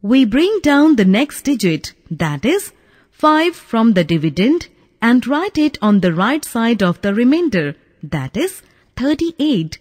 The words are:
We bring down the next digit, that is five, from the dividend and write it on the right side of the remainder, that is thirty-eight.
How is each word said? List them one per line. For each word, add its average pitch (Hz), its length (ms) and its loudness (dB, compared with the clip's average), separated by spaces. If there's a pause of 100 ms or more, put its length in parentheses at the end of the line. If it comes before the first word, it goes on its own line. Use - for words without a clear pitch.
We 254 240 4
bring 349 360 0
down 294 340 4
the 202 100 4
next 214 360 0
digit, 190 520 -2 (160)
that 151 340 -4
is 349 280 -2 (380)
five, 311 460 0
from 226 380 0
the 180 100 2
dividend 170 640 0 (320)
and 233 260 2
write 311 300 -4
it 302 240 0
on 208 200 2
the 175 120 0
right 226 320 -2
side 226 380 -2
of 175 180 -2
the 202 140 -4
remainder, 233 600 0 (280)
that 143 340 -8
is 339 240 -6 (360)
thirty-eight. 285 840 -2